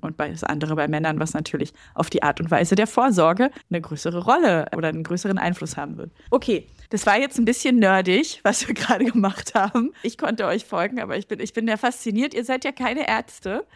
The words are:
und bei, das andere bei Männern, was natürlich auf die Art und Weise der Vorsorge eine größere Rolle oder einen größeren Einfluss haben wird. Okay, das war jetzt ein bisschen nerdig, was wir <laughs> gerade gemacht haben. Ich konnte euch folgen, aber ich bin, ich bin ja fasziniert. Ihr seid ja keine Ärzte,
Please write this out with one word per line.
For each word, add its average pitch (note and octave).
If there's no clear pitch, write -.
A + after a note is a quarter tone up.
und D#3
bei, D3
das D#3+
andere D#3
bei D3+
Männern, D#3
was D#3+
natürlich -
auf -
die -
Art D3
und E3
Weise E3+
der G#3
Vorsorge G#3+
eine E3+
größere E3+
Rolle A3+
oder D#3+
einen D#3+
größeren F3
Einfluss F3
haben D3+
wird. -
Okay, A#3
das -
war G#3
jetzt C#4
ein A#3
bisschen B3+
nerdig, F#3+
was -
wir -
<laughs> -
gerade A3
gemacht G3
haben. A#3
Ich -
konnte A3
euch F3
folgen, G#3+
aber -
ich G3+
bin, G#3+
ich -
bin A3+
ja G#3+
fasziniert. A#3+
Ihr A#3
seid C4
ja C#4+
keine C4+
Ärzte, A3